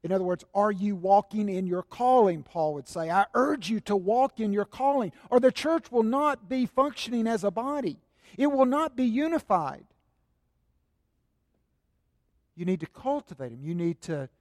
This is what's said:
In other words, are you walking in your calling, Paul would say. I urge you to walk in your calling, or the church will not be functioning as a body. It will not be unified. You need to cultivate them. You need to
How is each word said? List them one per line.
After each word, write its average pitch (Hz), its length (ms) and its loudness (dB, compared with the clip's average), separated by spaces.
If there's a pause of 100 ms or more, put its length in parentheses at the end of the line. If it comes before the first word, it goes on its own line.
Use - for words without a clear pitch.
In 170 100 -4
other 190 120 0
words, 180 200 -4 (100)
are 208 160 2
you 202 240 -2
walking 202 540 2
in 190 180 -2
your 180 160 -2
calling, 233 600 2
Paul 156 320 -4
would 139 140 -12
say. 165 220 -6
I 196 240 4
urge 247 360 0
you 220 100 -2
to 202 160 -2
walk 226 420 0
in 214 140 -2
your 202 140 0
calling, 262 460 -2 (180)
or 240 100 6
the 262 100 6
church - 400 -2
will 240 120 2
not 262 460 0
be 254 180 0
functioning 240 600 -2
as 226 160 0
a 202 80 0
body. 240 480 -4 (400)
It 285 100 2
will 269 180 4
not 294 300 -2
be 254 80 0
unified. 233 800 -2 (2750)
You 170 100 -10
need 180 160 -2
to 160 60 -8
cultivate 185 640 -8
them. 120 160 -14
You 165 100 -6
need 170 280 -2
to 143 260 -8 (120)